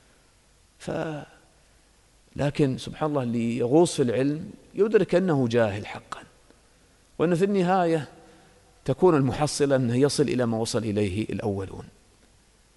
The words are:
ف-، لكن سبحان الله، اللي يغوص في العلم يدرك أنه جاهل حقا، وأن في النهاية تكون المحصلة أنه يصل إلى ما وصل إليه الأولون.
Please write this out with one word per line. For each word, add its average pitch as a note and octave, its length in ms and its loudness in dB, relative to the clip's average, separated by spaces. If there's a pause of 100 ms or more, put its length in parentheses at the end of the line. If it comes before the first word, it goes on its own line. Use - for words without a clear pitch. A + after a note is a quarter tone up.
(800)
ف-، D#3 460 -8 (1120)
لكن C#3+ 420 0
سبحان - 320 -6
الله، C#3+ 120 -2
اللي A#2 360 -2
يغوص C#3+ 380 4
في D3+ 60 0
العلم C3+ 480 -2 (240)
يدرك G#3 400 2
أنه D#3 340 2
جاهل G#2+ 380 0
حقا، - 340 -14 (1000)
وأن E3+ 160 2
في E3+ 100 2
النهاية F3+ 640 0 (760)
تكون D#3+ 320 4
المحصلة C#3 600 0
أنه B2 200 0
يصل C#3 260 2
إلى B2 240 0
ما A2+ 100 -2
وصل A2+ 220 -2
إليه G#2 440 -2
الأولون. G2 640 -6 (920)